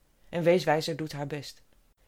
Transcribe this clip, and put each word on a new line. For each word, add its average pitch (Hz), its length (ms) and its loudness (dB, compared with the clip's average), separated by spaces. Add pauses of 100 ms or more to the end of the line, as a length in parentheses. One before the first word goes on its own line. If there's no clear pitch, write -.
(300)
En 170 140 -2
Weeswijzer 160 520 4
doet 156 160 -6
haar 143 160 -8
best. 143 360 -12 (440)